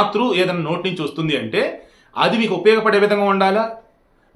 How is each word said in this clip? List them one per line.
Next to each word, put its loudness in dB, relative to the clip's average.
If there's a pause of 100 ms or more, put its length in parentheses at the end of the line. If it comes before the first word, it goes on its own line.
(120)
through 0 (100)
ఏదైనా 0
నోటి -4
నుంచి -6
వస్తుంది -4
అంటే -2 (540)
అది 2
మీకు -2
ఉపయోగపడే 4
విధంగా 2
ఉండాలా, 2 (720)